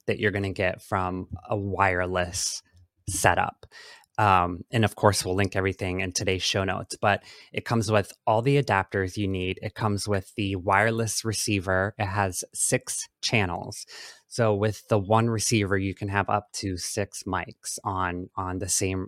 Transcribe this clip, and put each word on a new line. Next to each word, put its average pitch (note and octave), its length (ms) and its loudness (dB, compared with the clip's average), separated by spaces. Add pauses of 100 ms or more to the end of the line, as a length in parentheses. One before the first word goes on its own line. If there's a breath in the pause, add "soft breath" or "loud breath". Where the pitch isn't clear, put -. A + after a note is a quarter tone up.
that A2 140 -2
you're G#2+ 100 2
gonna G2 220 0
get F#2 320 -2
from F#2 460 -4 (200)
a A2 80 -2
wireless F#2 1040 0 (480)
setup. - 560 0 (540 loud breath)
Um, F#2 500 4
and A2+ 160 4
of - 100 -2
course, - 300 4
we'll F#2 100 -2
link F#2+ 200 0
everything F#2+ 460 -2
in F#2 100 -4
today's F#2+ 320 -2
show G2 200 0
notes, F#2+ 360 -4
but G2+ 240 2 (300 loud breath)
it - 120 -6
comes A2 260 0
with G#2 200 4 (160)
all A2+ 160 4
the C#3 180 4
adapters G2 560 0
you G2+ 100 0
need. F#2 360 -4
It G#2+ 100 -8
comes G2+ 340 -2
with G2+ 280 -2
the G2 220 -2
wireless G#2+ 680 2
receiver. G2 720 0
It G#2 80 -2
has F#2+ 380 -2 (100)
six - 540 -2 (140)
channels. F#2+ 640 -2 (420 loud breath)
So A2 260 2
with G#2 360 -2
the G#2+ 100 4
one A2 300 4
receiver, G#2 480 2
you F#2+ 180 -2
can G2+ 140 -6
have G2 200 0
up G#2 240 -2
to F#2 240 -4
six - 460 -6
mics - 600 -8
on, F#2 520 -4
on F#2 240 -6
the F#2 100 -4
same F#2+ 380 -2